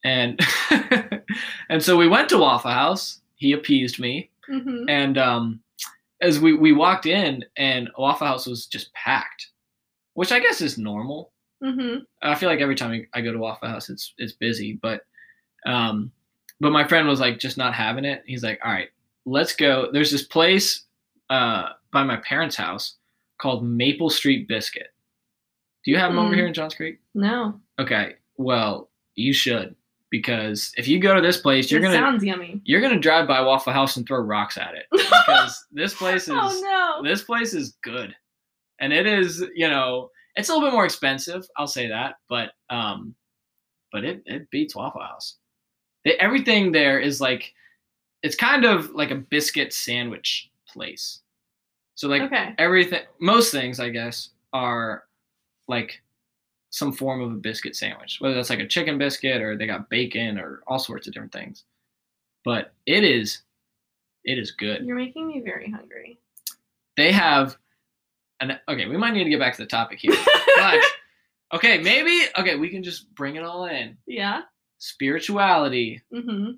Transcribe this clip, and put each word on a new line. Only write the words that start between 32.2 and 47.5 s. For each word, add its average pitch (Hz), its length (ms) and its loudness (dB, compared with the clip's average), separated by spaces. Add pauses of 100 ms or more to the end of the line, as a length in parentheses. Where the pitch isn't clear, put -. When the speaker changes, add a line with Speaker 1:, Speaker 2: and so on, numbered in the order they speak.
Speaker 2:
yummy. 185 400 -6
Speaker 1:
you're - 160 4
gonna 240 200 2
drive 156 280 4
by 131 140 4
Waffle 131 300 2
House 135 240 0
and 123 100 -6
throw 131 140 -2
rocks 104 360 -2
at - 200 -8
it, - 120 -14
Speaker 2:
<laughs> - 40 -8
Speaker 1:
because - 800 4
this - 220 -4
place 370 340 0
is, - 80 -2
Speaker 2:
Oh, 392 260 0
no. 359 460 0
Speaker 1:
this 202 140 0
place 233 300 -4
is 139 300 -6
good. 113 320 -10 (640)
And 139 140 -2
it 175 140 2
is, 180 380 0 (100)
you 165 140 0
know, 127 420 -2 (260)
it's 202 120 -4
a 320 60 0
little 294 140 2
bit 262 60 0
more 214 100 4
expensive, 156 640 -4 (100)
I'll 147 100 -4
say 123 220 -6
that, 113 280 -6 (120)
but, 117 240 -6 (180)
um, 110 440 -6 (800)
but 104 120 -6
it, 160 220 -8
it 139 240 -12
beats 151 260 -4
Waffle 127 260 -10
House. - 340 -14 (680)
They, 165 140 4
everything 214 540 4
there 143 280 4
is, 139 200 -2
like, 127 340 -2 (680)